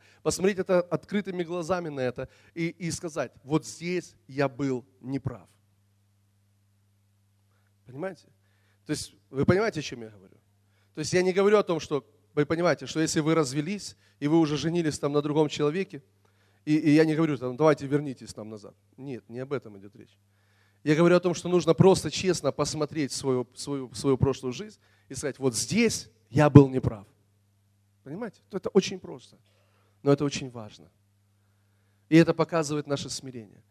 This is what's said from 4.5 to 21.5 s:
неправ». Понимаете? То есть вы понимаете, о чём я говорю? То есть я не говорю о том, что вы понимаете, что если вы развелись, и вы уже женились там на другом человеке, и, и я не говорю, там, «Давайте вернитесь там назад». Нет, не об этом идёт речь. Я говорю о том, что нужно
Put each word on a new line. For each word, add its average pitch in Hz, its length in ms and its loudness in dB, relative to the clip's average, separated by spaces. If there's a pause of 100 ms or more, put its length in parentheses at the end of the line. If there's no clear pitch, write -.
неправ». 123 480 -10 (2500)
Понимаете? 160 400 -14 (580)
То - 60 -8
есть - 240 -8 (160)
вы 135 140 -2
понимаете, 185 340 2
о 139 40 -6
чём 120 200 -12
я 110 60 -16
говорю? 95 280 -20 (560)
То - 60 -12
есть 151 140 -6
я 180 100 2
не 185 100 0
говорю 202 240 4
о 202 60 4
том, 170 160 -2
что 143 260 -6 (320)
вы 147 80 2
понимаете, 165 400 0
что 156 140 -4
если 160 200 0
вы 156 140 0
развелись, 151 600 -2 (240)
и 143 80 -2
вы 156 100 4
уже 151 200 2
женились 160 420 -2
там 143 120 -2
на 147 120 2
другом 147 260 0
человеке, 156 540 -4 (640)
и, 151 120 2
и 156 140 4
я 156 120 8
не 156 120 2
говорю, 151 200 0
там, 123 220 -6
«Давайте 143 300 4
вернитесь 139 440 -4
там 107 180 -14
назад». 101 260 -16 (200)
Нет, 131 320 -14
не 117 120 -12
об 139 140 -8
этом 117 260 -8
идёт 101 160 -20
речь. 113 200 -20 (680)
Я 147 120 2
говорю 175 200 6
о 175 40 4
том, 180 140 0
что - 160 -8
нужно 165 240 2